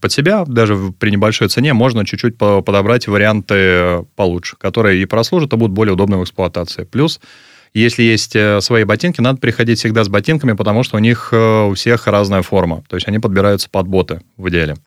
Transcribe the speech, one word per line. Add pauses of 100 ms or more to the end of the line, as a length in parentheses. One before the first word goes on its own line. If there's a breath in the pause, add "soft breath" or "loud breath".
под
себя,
даже
в,
при
небольшой
цене,
можно
чуть-чуть
по-,
подобрать
варианты (100)
получше,
которые
и
прослужат,
и
будут
более
удобны
в
эксплуатации.
Плюс, (560 soft breath)
если
есть,
э,
свои
ботинки,
надо
приходить
всегда
с
ботинками,
потому
что
у
них,
э,
у
всех
разная
форма.
То
есть
они
подбираются
под
боты (140)
в
идеале.